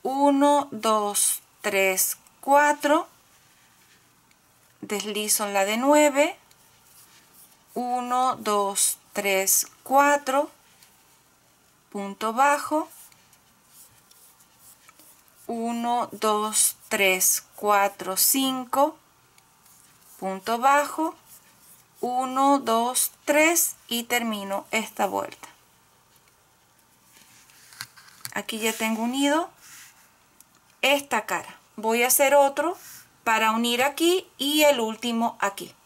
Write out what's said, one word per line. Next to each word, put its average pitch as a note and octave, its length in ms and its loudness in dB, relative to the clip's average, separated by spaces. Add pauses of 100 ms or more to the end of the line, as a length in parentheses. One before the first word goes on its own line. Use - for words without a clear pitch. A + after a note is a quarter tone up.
Uno, C#4 680 2
dos, G#3+ 720 -2 (180)
tres, F#3+ 560 -2 (240)
cuatro, D4 640 2 (1700)
deslizo G#3 640 -4
en G3+ 80 -8
la G3 120 2
de G#3+ 120 -2
nueve. D4 640 2 (1400)
Uno, B3 600 -2
dos, G3+ 640 -2 (120)
tres, F#3+ 560 0 (160)
cuatro, C#4+ 680 2 (1400)
punto G3+ 420 -8
bajo. C#4+ 560 0 (2500)
Uno, A#3 640 -4
dos, G#3+ 640 -2 (100)
tres, F#3+ 560 0 (140)
cuatro, G3 580 0
cinco, C4 840 0 (1200)
punto F#3+ 360 -6
bajo. D4 580 0 (840)
Uno, C4 600 2
dos, A#3 520 0 (140)
tres D#4 500 2 (140)
y A#3 160 -6
termino G#3 680 -4
esta G#3+ 340 -4
vuelta. G3 440 -8 (2750)
Aquí G#3 260 -8
ya A3 120 0
tengo A3 320 -4
unido C#4+ 460 0 (1300)
esta C#4 440 -2
cara. - 340 -8 (160)
Voy A3+ 280 0
a B3 40 2
hacer C#4 280 2
otro C#4+ 420 2 (480)
para A3 260 2
unir A#3 320 0
aquí E4 540 0
y D4 260 2
el C#4+ 160 6
último A3+ 600 -4
aquí. G3 340 -6 (100)